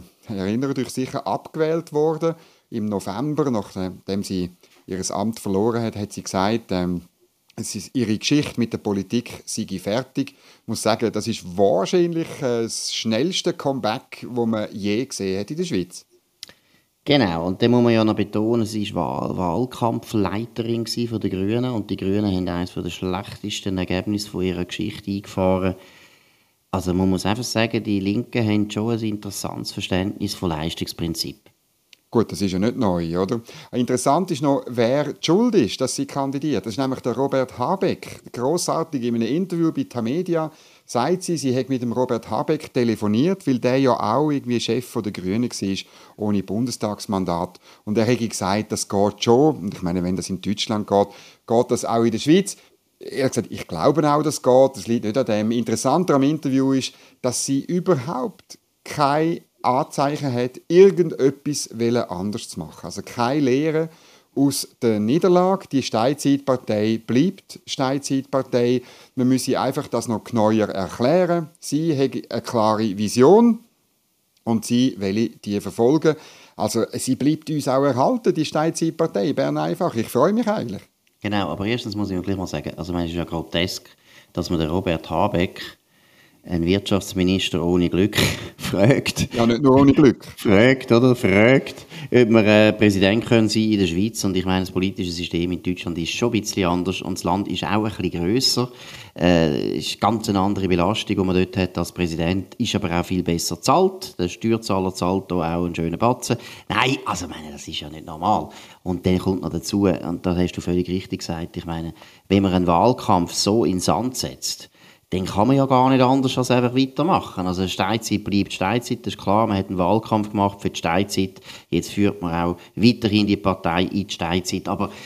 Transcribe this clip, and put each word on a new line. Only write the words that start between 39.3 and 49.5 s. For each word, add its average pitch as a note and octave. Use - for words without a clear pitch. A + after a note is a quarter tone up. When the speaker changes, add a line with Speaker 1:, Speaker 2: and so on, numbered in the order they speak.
Speaker 1:
bei C#3
Tamedia D#3
sagt D#3+
sie, E3+
sie C3
hat B2+
mit C3
dem A#2+
Robert A2+
Habeck D3
telefoniert, A#2
weil B2+
der B2
ja C3
auch C3+
irgendwie A#2+
Chef A#2
von A2+
der G#2
Grünen G2+
war, G2
ohne G#2
Bundestagsmandat. G2
Und G#2+
er A2+
hätte A#2
gesagt, G#2
das -
geht G2+
schon. B2+